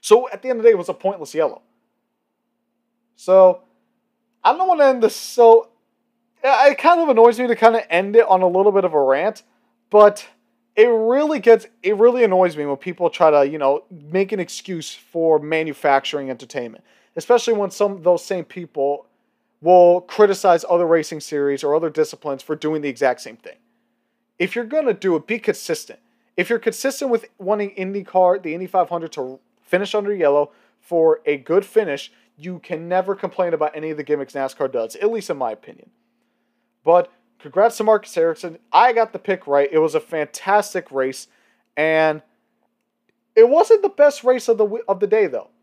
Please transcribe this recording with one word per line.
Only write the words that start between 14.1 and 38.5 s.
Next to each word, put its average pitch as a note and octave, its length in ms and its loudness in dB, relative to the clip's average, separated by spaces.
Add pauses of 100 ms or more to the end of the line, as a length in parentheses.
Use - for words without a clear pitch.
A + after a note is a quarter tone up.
an G#3 80 -6
excuse E3+ 540 -12
for E3 460 -2
manufacturing D3 920 -2
entertainment, B2 540 -12 (320)
especially A#3 380 0
when G3+ 180 -4
some G3+ 220 -4
of F3 100 -16
those F3 200 2
same F3+ 220 -8
people C#3+ 640 -8 (520)
will F3 420 6
criticize F#3+ 680 2
other F3 160 2
racing D#3+ 340 -2
series C#3+ 440 -4
or C#3+ 100 -2
other D#3+ 160 -2
disciplines D3 540 -6
for D#3 120 -8
doing D3+ 280 -6
the C#3+ 60 -6
exact B2 300 -4
same F2+ 180 -20
thing. - 180 -20 (840)
If F#3 180 -6
you're A#3 100 -6
gonna C4+ 280 -2
do F#3 220 -2
it, D3+ 100 -6
be A3+ 140 -6
consistent. - 600 -8 (380)
If F3+ 140 -4
you're A3+ 80 -2
consistent C4 500 -6
with A3+ 160 -2 (140)
wanting G3+ 320 -4
IndyCar, F#3 720 -2
the D#3+ 100 -8
Indy F3+ 140 -10
five F3+ 220 -2
hundred, E3 240 -8
to C3 260 -10 (240)
finish F#3+ 320 -4
under G#3 180 -4
yellow D3 380 0 (280)
for D#3+ 460 0
a D3 120 -2
good E3+ 280 -2
finish, E3+ 460 -4 (260)
you E3+ 220 -16
can E3+ 280 -12
never F#3 280 -2
complain F3+ 400 -6
about D3+ 200 -6
any D#3 140 -10
of D3+ 80 -8
the D3 60 -12
gimmicks D3 300 -6
nascar C3+ 380 -6
does, A#2 260 -6
at G#3 140 -2
least G#3+ 200 -8
in D3 60 -6
my B2 140 -6
opinion. - 380 -20 (960)
But E3+ 280 2 (280)
congrats G3+ 380 -2
to A3 60 -6
Marcus G#3+ 320 0
Ericsson. E3 440 -4 (120)